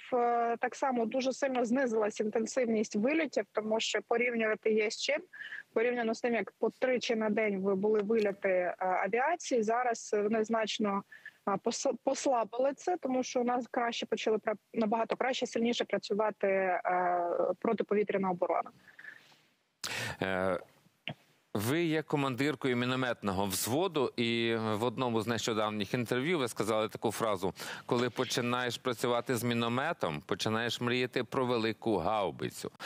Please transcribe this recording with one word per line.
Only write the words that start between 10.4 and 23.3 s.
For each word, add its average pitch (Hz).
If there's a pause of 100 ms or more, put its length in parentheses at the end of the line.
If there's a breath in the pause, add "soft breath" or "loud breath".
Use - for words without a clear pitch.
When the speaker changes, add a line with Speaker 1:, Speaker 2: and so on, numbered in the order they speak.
Speaker 1:
значно, 208 (440 loud breath)
е, 202
пос-, 233 (100)
послабили 262
це, 359
тому 254
що -
у -
нас 247
краще 233
почали 220
пра-, 208 (180)
набагато 226
краще, 247
сильніше 233
працювати, 202
е, 190 (800)
протиповітряна 202
оборона. 175 (1500 loud breath)
Speaker 2:
Е, 95 (920)
ви 123
є 156
командиркою 139
мінометного 120